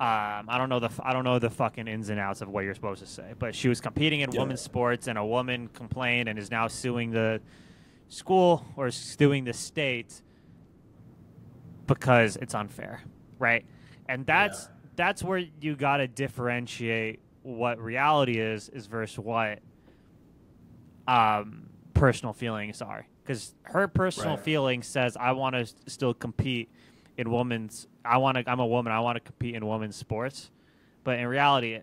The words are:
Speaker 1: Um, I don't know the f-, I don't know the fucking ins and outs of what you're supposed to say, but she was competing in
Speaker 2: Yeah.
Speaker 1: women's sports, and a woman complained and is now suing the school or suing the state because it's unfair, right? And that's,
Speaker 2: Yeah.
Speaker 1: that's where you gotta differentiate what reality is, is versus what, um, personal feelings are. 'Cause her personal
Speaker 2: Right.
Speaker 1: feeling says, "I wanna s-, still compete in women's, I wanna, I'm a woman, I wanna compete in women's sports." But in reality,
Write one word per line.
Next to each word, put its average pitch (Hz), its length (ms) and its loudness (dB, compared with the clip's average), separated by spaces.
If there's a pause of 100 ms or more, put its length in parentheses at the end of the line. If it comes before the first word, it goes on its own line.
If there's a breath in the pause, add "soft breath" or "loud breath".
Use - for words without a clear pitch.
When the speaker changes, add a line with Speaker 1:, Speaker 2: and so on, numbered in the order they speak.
Speaker 1:
Um, 107 480 0
I 123 80 0
don't 131 100 2
know 127 120 2
the 117 80 0
f-, - 140 -6
I 131 120 -2
don't 131 100 0
know 127 160 4
the 117 100 2
fucking 113 380 -2
ins 110 220 -6
and 104 100 -2
outs 98 220 -4
of 98 80 -10
what 98 160 -2
you're 98 100 -4
supposed 98 260 -8
to 95 60 -18
say, - 320 -16
but 113 160 -4
she - 140 2
was 120 100 2
competing 147 400 0
in 135 140 -2
Speaker 2:
Yeah. - 80 0
Speaker 1:
women's 131 200 -2
sports, 120 460 -2
and 113 100 -4
a 104 80 -2
woman 123 440 -2
complained 120 580 -2
and 107 100 -4
is 101 140 -8
now 113 160 0
suing 117 440 -4
the 113 280 2 (680 loud breath)
school 180 560 4 (100)
or 131 160 -2
suing 139 540 2
the 120 80 -4
state 127 680 -4 (1700 soft breath)
because 120 500 6
it's 123 180 -8
unfair, 101 460 -8 (360)
right? 117 280 2 (420 loud breath)
And 131 180 -4
that's, 196 380 2
Speaker 2:
Yeah. - 120 -20 (200)
Speaker 1:
that's 185 280 0
where 180 200 -2 (160)
you 151 160 -4
gotta 139 320 2
differentiate 120 1120 -4 (240)
what 120 360 -2
reality 127 600 2
is, 110 300 -2
is 117 180 -14
versus 110 320 -6
what, 110 400 -2 (1500 soft breath)
um, 107 600 2 (260)
personal 123 400 4
feelings 107 480 -6
are. 104 240 -10 (200)
'Cause 120 280 -8 (100)
her 190 240 0
personal 165 480 0
Speaker 2:
Right. 143 80 -6
Speaker 1:
feeling 135 400 2
says, 123 340 0
"I 123 140 2
wanna 131 300 0
s-, 113 140 -8 (120)
still 123 260 0
compete 120 560 -4 (480 soft breath)
in 113 140 -2
women's, 117 560 -2 (180)
I 120 120 6
wanna, 131 300 4
I'm 123 120 0
a 127 60 4
woman, 117 280 2
I 113 60 2
wanna 117 200 0
compete - 360 -8
in 110 120 -6
women's 110 280 -4
sports." - 540 -8 (540 soft breath)
But 123 160 0
in 120 80 -2
reality, 127 560 2